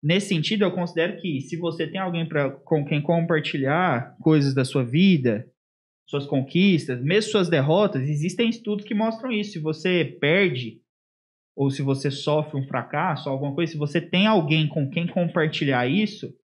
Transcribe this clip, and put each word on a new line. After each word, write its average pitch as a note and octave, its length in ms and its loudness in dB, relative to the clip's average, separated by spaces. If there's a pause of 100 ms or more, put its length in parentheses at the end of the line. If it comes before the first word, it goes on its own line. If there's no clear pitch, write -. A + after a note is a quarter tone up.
Nesse F#3 280 2
sentido, G3+ 340 0
eu F#3 80 2
considero E3+ 500 -2
que D3 200 -4
se - 160 -10
você E3 300 -4
tem E3+ 120 -8
alguém E3+ 280 -4
pra, C#3+ 240 0
com D3+ 340 -2
quem D3 160 0
compartilhar D#3 1200 0
coisas C#3+ 320 4
da C3 120 2
sua C3 180 0
vida, B2+ 640 4 (580)
suas C#3 200 -4
conquistas, C#3 760 2
mesmo G3+ 300 0
suas F#3 180 2
derrotas, D#3 600 2
existem F3+ 400 0
estudos G#3 360 -4
que - 80 -6
mostram A3+ 380 -2
isso. G#3 220 -4
Se E3+ 60 -8
você D#3 600 -2
perde, D3 600 2 (760)
ou C#3 140 0
se C3+ 120 -4
você C3+ 300 -2
sofre D3+ 480 -2
um C3+ 80 -6
fracasso, D3 600 -4
alguma C3+ 260 -4
coisa, E3 160 -2
se D#3+ 60 -10
você D3 240 -6
tem F#3+ 260 0
alguém D#3+ 400 2
com C#3+ 220 -2
quem E3+ 180 -4
compartilhar D#3 800 0
isso G#3 460 -2 (100)